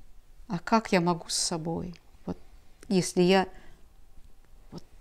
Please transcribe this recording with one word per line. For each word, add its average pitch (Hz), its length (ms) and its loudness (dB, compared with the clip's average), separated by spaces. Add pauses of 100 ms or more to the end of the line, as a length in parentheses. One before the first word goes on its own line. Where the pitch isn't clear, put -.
(480)
А 170 100 -4
как 220 340 2
я 190 80 6
могу 170 280 0
с - 80 -4
собой? 170 580 -4 (320)
Вот 185 100 -6 (520)
если 180 340 2
я 185 240 6 (1300)
вот 170 100 -12 (180)